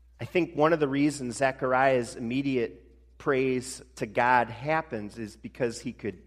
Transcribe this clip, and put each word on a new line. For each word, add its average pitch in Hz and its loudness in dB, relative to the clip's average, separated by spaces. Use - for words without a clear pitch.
I 117 -8
think 170 -2
one 151 6
of 165 2
the 151 2
reasons 135 -2
Zechariah's 131 2
immediate 127 -2
praise 131 -2
to 135 -4
God 120 4
happens 117 -6
is 107 -12
because 117 -6
he 135 -10
could 101 -10